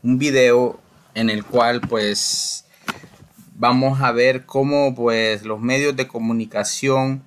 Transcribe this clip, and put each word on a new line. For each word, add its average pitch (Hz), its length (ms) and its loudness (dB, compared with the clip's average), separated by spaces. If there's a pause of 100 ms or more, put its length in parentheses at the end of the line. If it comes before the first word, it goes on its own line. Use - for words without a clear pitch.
un 127 140 2
video 127 600 2 (360)
en 113 140 -2
el 107 140 -4
cual, 120 380 0
pues, - 800 -4 (920)
vamos 131 440 2
a 123 140 2
ver 127 320 2
cómo, 139 500 0
pues, 113 480 0
los 110 160 -6
medios 135 380 0
de 131 100 -4
comunicación 117 1200 -2